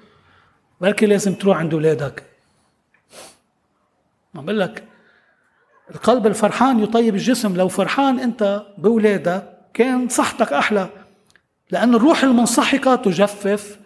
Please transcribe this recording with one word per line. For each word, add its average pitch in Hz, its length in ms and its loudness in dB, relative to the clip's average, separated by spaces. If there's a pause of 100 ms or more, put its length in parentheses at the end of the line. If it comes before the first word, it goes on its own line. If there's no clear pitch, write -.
(800)
بركي 202 260 0
لازم 202 280 0
تروح 190 220 0
عند 156 180 -4
أولادك. 151 500 -2 (2000)
عم 139 100 -16
بقول 208 160 -4
لك - 240 -8 (1080)
القلب 220 360 0
الفرحان 220 540 0
يطيب 226 340 0
الجسم. 196 420 -2
لو 185 120 0
فرحان 247 520 -2
أنت 208 460 -4 (120)
بأولادك 190 800 0 (160)
كان 254 340 0
صحتك - 440 -2
أحلى، 208 360 0 (800)
لأن 220 240 2
الروح 262 280 4
المنسحقة 262 760 2
تجفف 202 880 -2